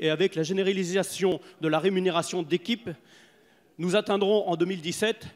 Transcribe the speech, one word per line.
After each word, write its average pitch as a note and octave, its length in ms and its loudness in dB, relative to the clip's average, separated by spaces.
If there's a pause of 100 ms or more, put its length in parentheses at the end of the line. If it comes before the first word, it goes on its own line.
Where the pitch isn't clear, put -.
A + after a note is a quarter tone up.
et D#3 80 2
avec F3 240 0
la D#3+ 80 -2
généralisation F#3 960 0 (220)
de D#3+ 60 0
la D#3 100 2
rémunération F3+ 640 0
d'équipe, F3+ 480 -2 (880)
nous F3 180 0
atteindrons G3+ 500 2
en F3 100 0
deux E3+ 100 2
mille F#3 160 -6
dix-sept G#3+ 540 -4